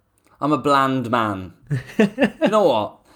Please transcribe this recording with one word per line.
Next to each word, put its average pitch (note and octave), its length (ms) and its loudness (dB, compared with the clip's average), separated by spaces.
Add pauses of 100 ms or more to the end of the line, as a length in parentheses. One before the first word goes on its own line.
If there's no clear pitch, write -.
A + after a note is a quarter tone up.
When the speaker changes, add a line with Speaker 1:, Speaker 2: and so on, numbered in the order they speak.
(400)
Speaker 1:
I'm C#3+ 120 -2
a D3 60 2
bland C3 520 0
man. G2+ 440 -4 (140)
Speaker 2:
<laughs> - 300 -4
Speaker 1:
You A3+ 500 0
know G#3+ 140 2
what? A2+ 360 0 (180)